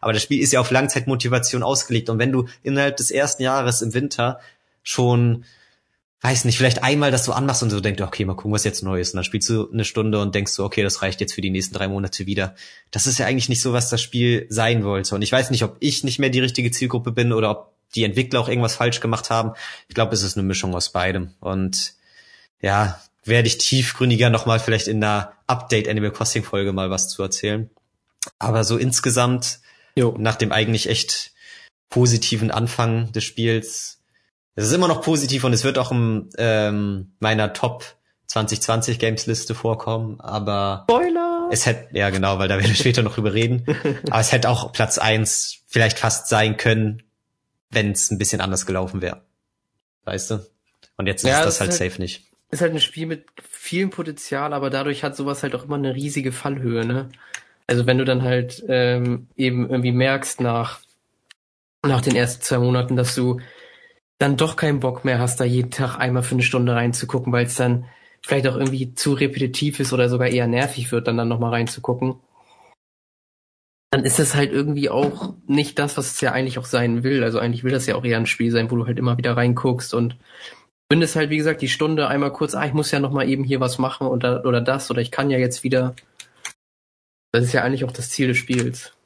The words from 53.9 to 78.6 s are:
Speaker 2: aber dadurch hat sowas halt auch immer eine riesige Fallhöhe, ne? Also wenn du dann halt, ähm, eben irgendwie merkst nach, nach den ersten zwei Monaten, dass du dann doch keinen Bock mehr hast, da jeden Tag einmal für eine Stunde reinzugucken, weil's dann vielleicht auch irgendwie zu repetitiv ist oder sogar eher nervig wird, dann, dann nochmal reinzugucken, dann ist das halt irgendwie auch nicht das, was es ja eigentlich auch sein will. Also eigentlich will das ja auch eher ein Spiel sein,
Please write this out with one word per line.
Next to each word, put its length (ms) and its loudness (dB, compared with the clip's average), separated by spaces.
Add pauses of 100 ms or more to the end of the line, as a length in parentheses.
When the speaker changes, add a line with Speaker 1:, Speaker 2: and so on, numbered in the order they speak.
Speaker 2:
aber 160 -2
dadurch 340 -2
hat 120 -4
sowas 260 -4
halt 140 -4
auch 80 -6
immer 140 -4
eine 180 -2
riesige 360 -4
Fallhöhe, 540 -2
ne? 240 -2 (560)
Also 220 2
wenn 100 4
du 80 2
dann 160 2
halt, 460 -2
ähm, 680 0
eben 320 0
irgendwie 260 0
merkst 480 0
nach, 400 -2 (1000)
nach 180 2
den 140 2
ersten 280 0
zwei 160 0
Monaten, 360 2
dass 200 0
du 240 0 (800)
dann 180 4
doch 180 2
keinen 240 0
Bock 240 -4
mehr 160 2
hast, 200 -2
da 40 2
jeden 280 2
Tag 260 -4
einmal 260 0
für 120 -2
eine 80 2
Stunde 320 2
reinzugucken, 580 -2
weil's 220 0
dann 300 2 (400)
vielleicht 220 2
auch 80 0
irgendwie 380 -2
zu 200 0
repetitiv 680 -2
ist 100 -2
oder 160 4
sogar 220 2
eher 180 2
nervig 460 -2
wird, 140 0
dann, 100 0
dann 100 0
nochmal 240 0
reinzugucken, 640 -2 (1800)
dann 140 0
ist 140 2
das 160 2
halt 160 2
irgendwie 380 0
auch 440 -2 (140)
nicht 300 0
das, 200 -2
was 160 -4
es 80 -6
ja 100 2
eigentlich 260 -2
auch 80 -8
sein 380 0
will. 200 2
Also 160 0
eigentlich 240 -2
will 80 0
das 140 0
ja 100 0
auch 100 -4
eher 120 2
ein 80 0
Spiel 260 0
sein, 200 0